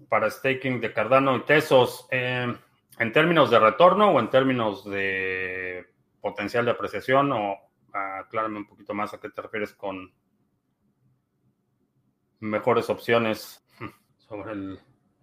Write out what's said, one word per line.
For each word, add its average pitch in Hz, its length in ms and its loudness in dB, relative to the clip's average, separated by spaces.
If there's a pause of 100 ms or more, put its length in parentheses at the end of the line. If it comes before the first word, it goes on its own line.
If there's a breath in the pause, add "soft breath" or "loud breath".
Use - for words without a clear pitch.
para 107 200 2
staking 131 520 -4
de 110 100 -6
Cardano 131 440 2
y 117 60 -4
Tesos. 143 680 2
Eh, 123 460 -4 (420)
en 113 160 -2
términos 156 380 4
de 113 80 8
retorno 180 520 6
o 143 80 4
en 110 100 -2
términos 120 600 0
de 92 1040 -6 (260)
potencial 104 460 -4
de 117 60 2
apreciación, 131 600 0
o, 104 260 -4 (360)
ah, 95 260 -8
aclárame 110 380 -8
un 101 100 -12
poquito 104 260 -14
más 104 200 -8
a 104 60 -18
qué 107 100 -14
te - 120 -14
refieres 104 320 -10
con 95 380 -12 (2250)
mejores 110 500 -2
opciones. 113 760 -2 (140)
<laughs> - 380 -20
Sobre 107 360 -14
el, 95 260 -12 (440)